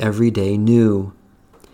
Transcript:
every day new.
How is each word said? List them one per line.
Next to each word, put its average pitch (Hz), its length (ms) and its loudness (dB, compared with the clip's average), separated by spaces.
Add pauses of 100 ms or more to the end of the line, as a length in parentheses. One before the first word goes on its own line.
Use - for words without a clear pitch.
every 113 280 0
day 101 280 -2
new. 107 560 2 (600)